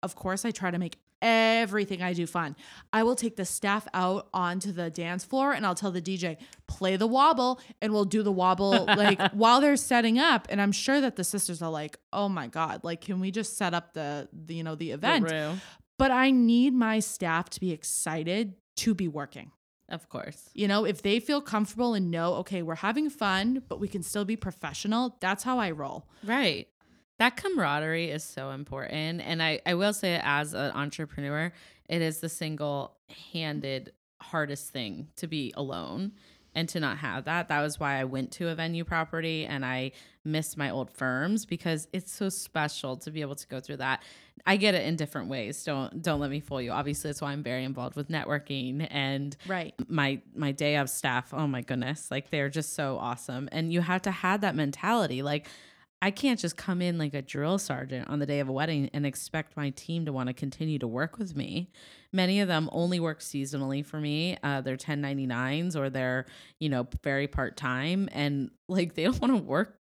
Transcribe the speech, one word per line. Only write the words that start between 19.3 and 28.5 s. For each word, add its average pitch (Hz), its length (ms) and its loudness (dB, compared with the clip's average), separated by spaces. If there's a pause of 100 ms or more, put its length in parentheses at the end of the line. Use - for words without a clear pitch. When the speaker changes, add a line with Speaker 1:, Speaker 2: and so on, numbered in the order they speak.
Speaker 2:
Of 170 200 -10
course. - 460 -10
Speaker 1:
You 208 140 2
know, 208 180 4
if 190 160 -2
they 208 180 4
feel 285 220 0
comfortable 226 520 0
and 190 160 0
know, 170 260 2
"Okay, 180 260 -4
we're 165 140 -2
having 233 340 0
fun, 220 580 2
but - 100 -6
we 202 80 -2
can 196 160 -4
still 208 220 -2
be 202 100 0
professional," 220 840 -4
that's 190 240 0
how 254 160 0
I 196 100 0
roll. 151 380 -8 (160)
Speaker 2:
Right. 208 420 2 (520)
That 247 180 4
camaraderie 165 720 0
is 156 140 -6
so 135 260 -8